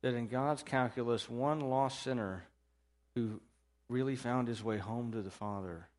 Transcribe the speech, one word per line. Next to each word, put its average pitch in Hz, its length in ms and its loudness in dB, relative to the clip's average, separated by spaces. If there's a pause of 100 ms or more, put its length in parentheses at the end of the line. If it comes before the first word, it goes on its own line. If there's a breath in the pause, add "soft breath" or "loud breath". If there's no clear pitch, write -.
That 127 120 2
in 117 140 -2
God's 135 340 0
calculus, 120 640 2
one 139 320 2
lost 135 420 2
sinner 104 420 -2 (680)
who 110 260 0 (480)
really 131 280 0
found 123 320 2
his 107 160 -4
way 110 140 2
home 113 340 -2
to 110 100 -2
the 95 80 -6
Father 92 580 -6 (100)